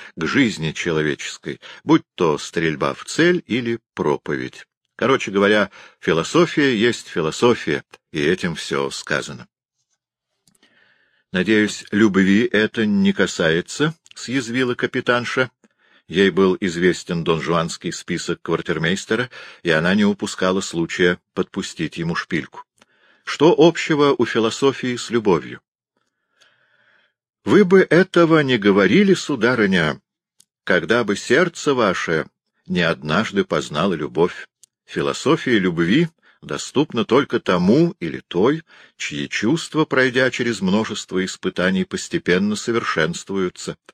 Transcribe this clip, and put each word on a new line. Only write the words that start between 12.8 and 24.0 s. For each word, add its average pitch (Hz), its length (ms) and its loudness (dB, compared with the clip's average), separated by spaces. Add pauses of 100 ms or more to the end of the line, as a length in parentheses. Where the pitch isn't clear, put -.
не 101 300 2
касается», 90 800 0 (200)
съязвила 123 600 -4
капитанша. 123 760 -2 (560)
Ей 95 220 2
был 92 320 4
известен 87 640 -2
донжуанский 82 680 -2
список - 500 -8
квартирмейстера, 87 880 -4 (320)
и 87 80 0
она 82 240 2
не 104 100 2
упускала 98 560 -2
случая 87 580 -2 (140)
подпустить - 640 -8
ему 85 180 -6
шпильку. - 520 -8 (640)
Что 160 280 4
общего 147 580 4